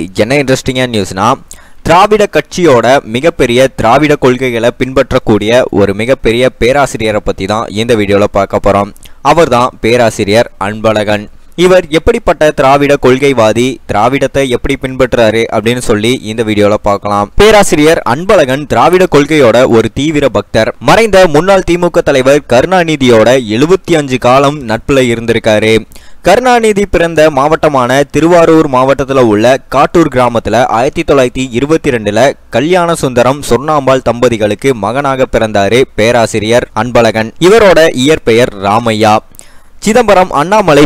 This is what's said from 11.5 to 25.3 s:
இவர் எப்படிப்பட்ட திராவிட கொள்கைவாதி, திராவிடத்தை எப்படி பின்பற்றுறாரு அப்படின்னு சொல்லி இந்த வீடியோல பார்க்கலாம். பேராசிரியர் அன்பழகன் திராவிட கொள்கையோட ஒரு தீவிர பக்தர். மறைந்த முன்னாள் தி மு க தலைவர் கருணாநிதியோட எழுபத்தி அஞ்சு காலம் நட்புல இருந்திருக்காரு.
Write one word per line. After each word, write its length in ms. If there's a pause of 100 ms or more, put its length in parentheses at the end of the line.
இவர் 340
எப்படிப்பட்ட 600
திராவிட 500
கொள்கைவாதி, 840
திராவிடத்தை 640
எப்படி 320
பின்பற்றுறாரு 600 (100)
அப்படின்னு 260
சொல்லி 340 (120)
இந்த 200
வீடியோல 300
பார்க்கலாம். 640
பேராசிரியர் 720
அன்பழகன் 580
திராவிட 440
கொள்கையோட 560
ஒரு 260
தீவிர 360
பக்தர். 500
மறைந்த 480
முன்னாள் 360
தி 140
மு 120
க 120
தலைவர் 480
கருணாநிதியோட 800 (200)
எழுபத்தி 480
அஞ்சு 200
காலம் 500
நட்புல 340
இருந்திருக்காரு. 720 (480)